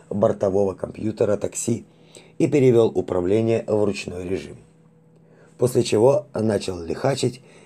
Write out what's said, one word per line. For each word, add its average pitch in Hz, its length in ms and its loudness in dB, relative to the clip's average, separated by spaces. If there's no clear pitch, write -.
бортового 101 640 0
компьютера 104 640 -4
такси - 480 -4
и 165 80 2
перевёл 127 480 4
управление 101 720 0
в 104 180 0
ручной 92 440 -6
режим. 73 280 -8
После 123 240 2
чего 107 500 2
начал 101 480 -2
лихачить 127 640 -4